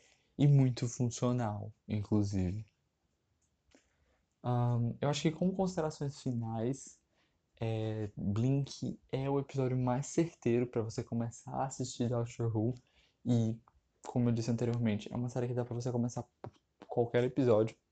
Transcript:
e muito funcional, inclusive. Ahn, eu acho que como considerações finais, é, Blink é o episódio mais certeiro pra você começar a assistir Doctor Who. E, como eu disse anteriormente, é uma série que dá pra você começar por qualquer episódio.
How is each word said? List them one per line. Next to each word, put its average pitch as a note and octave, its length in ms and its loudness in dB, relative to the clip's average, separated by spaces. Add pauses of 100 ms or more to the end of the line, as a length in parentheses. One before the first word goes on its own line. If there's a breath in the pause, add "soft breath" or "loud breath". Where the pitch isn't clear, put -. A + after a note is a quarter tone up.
(380 soft breath)
e C#3 100 6
muito C3 400 4
funcional, A#2 880 -2 (140)
inclusive. G#2 760 0 (1800 soft breath)
Ahn, A#2+ 580 0
eu C#3 80 0
acho D3 140 -2
que E3 80 4
como F3+ 240 0
considerações D#3 680 -2
finais, A#2 800 -4 (600)
é, A2 560 -2
Blink B2+ 840 -2 (120)
é C3+ 180 -2
o C#3 100 2
episódio C3 380 -2
mais B2+ 300 0
certeiro B2 600 0
pra A#2+ 140 -2
você A2 220 -4
começar A#2 480 -6
a C3 140 -2
assistir B2 440 -4
Doctor A#2 460 -2
Who. A2+ 200 2 (500 soft breath)
E, A2+ 320 2 (480)
como A#2+ 240 2
eu A#2 40 4
disse A2+ 180 0
anteriormente, A#2 600 0
é - 40 -8
uma B2 140 -2
série B2 180 -2
que B2+ 60 -4
dá A#2+ 120 -2
pra A#2+ 80 -8
você A#2+ 180 -4
começar A#2+ 320 -2 (180)
por - 460 -20
qualquer A#2+ 360 2
episódio. B2 520 4 (160)